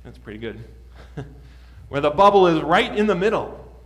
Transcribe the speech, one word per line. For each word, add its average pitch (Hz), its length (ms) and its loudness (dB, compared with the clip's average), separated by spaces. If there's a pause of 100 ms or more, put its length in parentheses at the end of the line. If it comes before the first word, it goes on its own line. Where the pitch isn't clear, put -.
That's 120 140 -20
pretty 107 220 -18
good. 110 240 -12 (520)
<laughs> 135 100 -12 (640)
Where 139 120 -4
the 147 80 0
bubble 196 380 4
is 156 160 0
right 190 340 0
in 214 80 0
the 208 100 0
middle. 180 440 -4 (260)